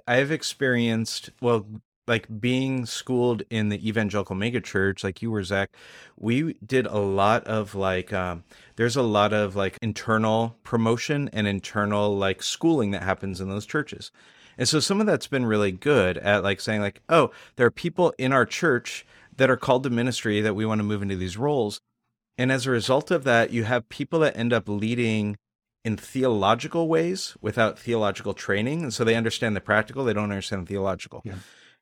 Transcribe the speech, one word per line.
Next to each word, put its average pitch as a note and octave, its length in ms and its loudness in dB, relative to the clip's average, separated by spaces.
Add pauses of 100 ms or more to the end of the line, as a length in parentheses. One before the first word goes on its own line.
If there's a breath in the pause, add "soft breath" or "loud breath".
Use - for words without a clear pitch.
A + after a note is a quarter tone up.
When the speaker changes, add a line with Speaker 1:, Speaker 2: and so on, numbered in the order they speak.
Speaker 1:
I've C3+ 260 2
experienced, A#2+ 1000 0 (100)
well, A#2 260 2 (420)
like, A#2 200 0 (140)
being B2+ 440 0
schooled A#2+ 640 0
in G#2+ 200 0
the G#2 180 -4
evangelical G2+ 480 0
megachurch, G2 640 -2
like F#2+ 200 -6
you A#2 100 -4
were, G#2+ 120 -2
Zach, G2 260 -2 (480 loud breath)
we C3 480 -2
did B2+ 200 2
a - 120 -2
lot G2+ 480 2
of, G#2+ 280 -4
like, F#2+ 380 -2
um, F2+ 320 -4 (320 loud breath)
there's A#2 220 0
a C#3 40 2
lot G#2 300 4
of, G#2 240 0
like, G2 260 -2
internal A2+ 800 0
promotion A#2+ 680 0
and G#2 160 0
internal, G#2 720 0
like, G2 260 -2
schooling D3 480 0
that F#2 120 -4
happens F#2+ 360 -2
in F#2+ 80 -6
those G2+ 180 -6
churches. - 460 -6 (480 soft breath)
And B2 80 -2
so D#3 120 2
some G3 200 0
of A3 60 2
that's F#3 220 0
been C3 180 0
really G#2 260 2
good F#2 460 2
at, G2+ 240 2
like, G2 180 0
saying, G#2+ 220 -2
like, G2+ 260 -4
"Oh, D#3 220 4 (280 loud breath)
there B2 100 6
are A#2 40 4
people F3 460 0
in C3 160 0
our B2+ 100 6
church B2 640 -2 (300 soft breath)
that C3 160 4
are A#2+ 60 2
called C3 260 2
to C#3 80 0
ministry A#2 500 0
that G#2+ 140 0
we A2 100 -2
wanna F#2+ 160 0
move G#2 220 -2
into G2 120 -2
these F#2 220 -6
roles." B2 420 -2 (600)
And B2+ 120 2
as C3 140 0
a C3 60 0
result C3 400 2
of D#3+ 120 0
that, A#2 280 4
you A2+ 140 -2
have A#2+ 220 -2
people - 340 -6
that D3 140 2
end A#2 180 -2
up A2+ 140 0
leading G#2+ 720 -2 (480)
in A2 100 -2
theological B2 920 0
ways E3 520 -2
without A2 380 0
theological G#2 560 -2
training. A#2 480 -2
And C#3+ 100 -6
so A#2+ 120 -2
they A2+ 100 4
understand A2+ 420 0
the F#2 60 -4
practical, A2 420 0
they A#2 100 2
don't G#2 180 -2
understand G2 320 -6
the E2 60 -12
theological. G2 540 -6
Speaker 2:
Yeah. G2 120 -12 (460 loud breath)